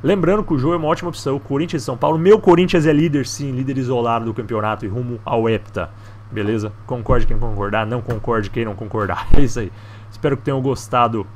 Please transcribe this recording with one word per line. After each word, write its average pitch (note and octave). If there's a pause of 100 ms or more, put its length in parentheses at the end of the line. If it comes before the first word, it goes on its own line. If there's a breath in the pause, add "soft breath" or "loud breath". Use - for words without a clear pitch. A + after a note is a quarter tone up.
Lembrando F#3+
que -
o D3
Jô D3+
é -
uma D#3
ótima E3+
opção. C#3+
Corinthians D3
e -
São B2+
Paulo. D3+
Meu G3
Corinthians F3+
é D#3+
líder, D3
sim. C#3+
Líder C3
isolado A#2
do G#2+
campeonato G#2+
e G#2
rumo A#2+
ao A2+
hepta. G#2 (420 loud breath)
Beleza? G#2+ (140)
Concorde B2
quem -
concordar, G#2+
não A#2
concorde A2
quem A#2
não G2+
concordar. G#2
<laughs> -
É C#3+
isso A#2+
aí. G#2+ (380 loud breath)
Espero C#3
que -
tenham C3+
gostado A#2+